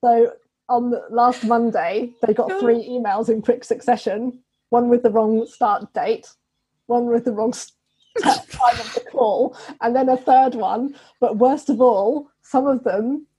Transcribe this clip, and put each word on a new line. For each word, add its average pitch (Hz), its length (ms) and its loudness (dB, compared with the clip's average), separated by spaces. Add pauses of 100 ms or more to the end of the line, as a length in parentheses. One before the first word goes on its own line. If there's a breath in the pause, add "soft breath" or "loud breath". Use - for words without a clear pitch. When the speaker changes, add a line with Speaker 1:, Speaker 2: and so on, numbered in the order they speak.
Speaker 1:
So 233 280 4 (360)
on 247 220 -2
the, 240 200 -6
last 240 340 2
Monday, 226 680 -2 (140)
they 214 80 2
got 226 140 0
Speaker 2:
No. 190 120 -4
Speaker 1:
three 233 280 2
emails 220 400 -4
in 220 140 0
quick 240 220 -2
succession, 233 760 -4 (300)
one 240 180 2
with 240 140 4
the 233 80 4
wrong 220 360 2
start 208 460 -2
date, 196 360 -4 (580)
one 240 200 0
with 233 180 0
the 247 80 -2
wrong 220 180 -2
s-, - 220 -12 (240)
Speaker 2:
<laughs> - 260 -8
Speaker 1:
time - 580 0
of 220 140 -12
the 233 60 -4 (100)
call, 233 460 0 (240 loud breath)
and 240 140 -2
then 262 140 2
a 254 80 4
third 262 380 4
one. 226 400 -4 (260 loud breath)
But 226 160 0
worst 262 340 2
of 226 100 0
all, 247 480 2 (140)
some 269 240 -2
of 262 180 -2
them 233 420 -4 (120)